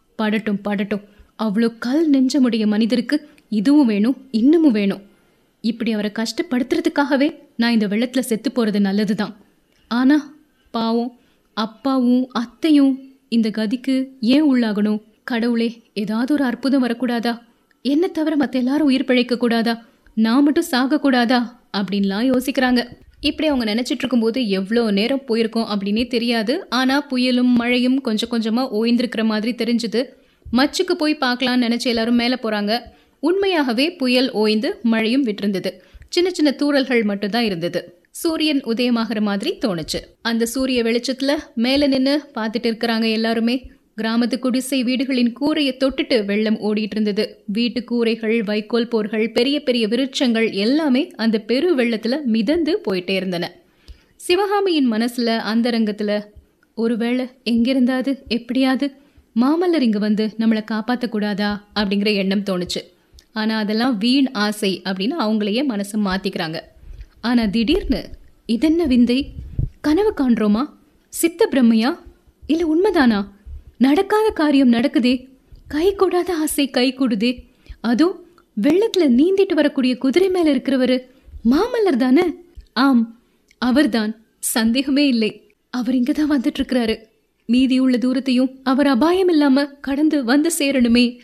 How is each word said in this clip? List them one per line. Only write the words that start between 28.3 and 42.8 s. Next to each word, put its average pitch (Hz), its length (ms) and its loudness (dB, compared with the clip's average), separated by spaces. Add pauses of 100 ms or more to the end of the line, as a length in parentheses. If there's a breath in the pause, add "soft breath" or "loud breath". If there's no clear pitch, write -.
கொஞ்சமா 226 300 -2
ஓய்ந்திருக்கிற 233 640 0
மாதிரி 220 400 -2
தெரிஞ்சுது. 233 400 -2 (480 soft breath)
மச்சுக்கு 285 460 0
போய் 302 180 0
பார்க்கலாம்னு 247 480 0
நினைச்சு 233 180 -2
எல்லாரும் 233 320 0
மேல 240 280 0
போறாங்க. 214 380 -2 (400 soft breath)
உண்மையாகவே 320 720 0
புயல் 254 380 0
ஓய்ந்து 220 520 0
மழையும் 226 420 2
விட்டிருந்தது. 202 480 -4 (360 soft breath)
சின்ன 359 220 0
சின்ன 302 280 0
தூறல்கள் 269 460 0
மட்டும்தான் 208 400 -2
இருந்தது. 175 560 -6 (100)
சூரியன் 311 540 -2
உதயமாகிற 226 560 -2
மாதிரி 208 320 -2
தோணுச்சு. 170 480 -4 (220)
அந்த 226 240 -2
சூரிய 254 360 -2
வெளிச்சத்துல 247 540 -2 (180)
மேல 269 320 0
நின்னு 269 480 0
பார்த்துட்டு 220 280 -4
இருக்கிறாங்க 226 500 -2